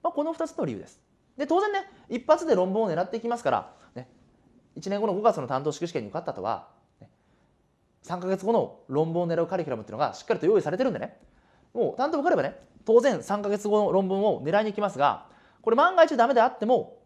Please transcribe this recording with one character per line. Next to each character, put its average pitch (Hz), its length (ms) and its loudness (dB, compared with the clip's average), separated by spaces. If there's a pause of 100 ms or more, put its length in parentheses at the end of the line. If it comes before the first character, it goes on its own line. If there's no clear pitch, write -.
ま 339 100 -2
あ、 - 20 -18
こ 294 100 -2
の 320 100 -2
二 320 140 -4
つ - 80 -16
の 277 100 -4
理 127 80 -6
由 95 60 -10
で 80 60 -16
す。 - 160 -20 (340)
で、 277 120 -6
当 330 120 2
然 415 120 0
ね、 392 80 -2 (300)
一 - 180 -6
発 339 180 4
で 311 80 4
論 185 180 2
文 220 120 0
を 190 80 -2
狙 170 120 -2
っ 185 60 -6
て 226 80 -8
い 220 40 -6
き 233 60 -6
ま 226 100 -2
す 233 60 -14
か 139 60 0
ら、 107 240 -2 (220)
ね、 127 120 -16 (680)
一 190 160 -8
年 202 100 -4
後 220 60 0
の 196 60 0
五 208 100 -4
月 208 180 2
の 123 60 -8
担 135 160 -4
当 151 80 -2
資 - 80 -10
格 170 80 -4
試 170 60 -14
験 123 100 -4
に 101 60 -12
受 98 40 -18
か 160 60 -6
っ 175 60 -12
た 143 80 -8
と 92 100 -10
は、 104 260 -4 (320)
ね、 - 80 -20 (920)
三 180 160 -8
ヶ 180 80 -8
月 185 180 -4
後 226 80 2
の - 340 -2
論 160 260 0
文 175 100 0
を 175 40 -2
狙 165 140 0
う 165 60 0
カ 185 100 -4
リ 170 60 -2
キ 147 40 -6
ュ 139 40 -6
ラ 117 60 -4
ム 107 40 -10
っ 101 40 -14
て - 60 -16
い 107 40 -10
う - 20 -8
の - 0 -
が 123 160 -2
し - 80 -16
っ - 40 -20
か 220 100 0
り - 40 -8
と 147 60 -2
用 202 140 6
意 - 20 2
さ 151 80 -4
れ 180 80 -4
て 254 60 0
る 262 80 0
ん - 20 -6
で 117 60 -8
ね、 - 200 -10 (540)
も 220 200 -2
う - 40 -10
担 285 140 0
当 320 80 -2
受 269 40 -4
か 339 60 2
れ - 60 4
ば 151 80 0
ね、 139 120 -6 (300)
当 226 140 6
然 233 240 2
三 208 180 -4
ヶ 202 80 -4
月 208 180 -2
後 208 160 4
の 175 80 0
論 190 160 2
文 196 160 -2
を 165 200 0
狙 180 180 2
い - 20 -2
に 214 80 -4
行 202 40 -12
き 208 60 -4
ま 202 100 -2
す 127 80 -10
が、 135 280 0 (360)
こ 220 80 2
れ 233 40 4
万 349 200 4
が 330 80 8
一 311 120 4
ダ 233 120 4
メ 269 80 0
で 233 60 6
あ 233 40 6
っ 269 140 -4
て 214 80 -4
も - 380 0